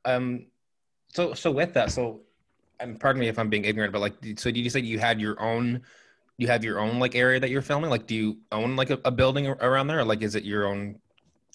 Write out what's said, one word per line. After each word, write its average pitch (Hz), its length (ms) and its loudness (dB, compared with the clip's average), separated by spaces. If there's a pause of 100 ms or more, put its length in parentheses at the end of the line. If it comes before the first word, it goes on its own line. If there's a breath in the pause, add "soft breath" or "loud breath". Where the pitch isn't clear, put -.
Um, 123 420 -2 (600)
so, 170 280 -2
so 160 180 0
with 165 220 0
that, 113 180 2
so, 117 300 -4 (580)
and 117 180 -10
pardon 131 220 2
me 117 80 2
if 110 100 -2
I'm 110 100 0
being 104 160 2
ignorant, 107 280 0
but, 104 80 -2
like, 101 200 -4
d-, 110 160 -8
so 123 140 -2
did 120 80 -2
you 120 120 -2
say 135 100 0
you 113 180 -4
had 113 220 2
your 107 200 -2
own, 120 420 -2 (560 soft breath)
you 120 100 0
have 117 160 2
your 104 160 -2
own, 113 180 0
like, 127 160 2
area 127 240 4
that 127 120 0
you're 135 120 -2
filming? 147 280 -2
Like, 117 160 0
do 113 100 -4
you 107 220 0 (120)
own, 117 240 -2
like, 131 160 0
a, 135 140 0
a 131 60 4
building 131 360 2
ar-, 135 140 -4
around 135 260 4
there, 156 140 -2
or, 117 40 2
like, 110 180 0
is 107 120 -2
it 107 80 -2
your 101 240 -2
own 101 320 -6 (560)